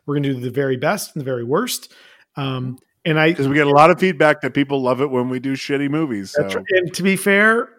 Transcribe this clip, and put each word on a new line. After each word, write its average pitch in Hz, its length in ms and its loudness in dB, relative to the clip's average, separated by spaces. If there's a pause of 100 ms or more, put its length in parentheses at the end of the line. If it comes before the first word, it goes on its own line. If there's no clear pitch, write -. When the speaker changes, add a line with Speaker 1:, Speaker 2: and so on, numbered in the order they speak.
Speaker 1:
We're 143 100 -4
gonna 139 180 -2
do 123 60 -8
the 123 120 -6
very 131 260 -2
best 160 380 -4
and 156 60 -8
the 123 40 -8
very 123 180 -4
worst. 185 480 -4 (440)
Um, 131 420 -6 (280)
and 156 120 0
I, 160 160 4
Speaker 2:
'Cause 135 140 -2
we 139 80 0
get 151 100 4
a 143 60 2
lot 151 200 8
of 165 80 0
feedback 156 420 2
that 127 120 -4
people 139 280 0
love 127 180 0
it 143 100 0
when 127 200 0
we 127 100 -4
do 135 140 -4
shitty 139 360 -4
movies, 131 480 -4
Speaker 1:
That's - 160 0
Speaker 2:
so. - 60 -4
Speaker 1:
right. 190 120 -12
And 180 240 0
to 175 60 -8
be 190 140 2
fair, 208 640 2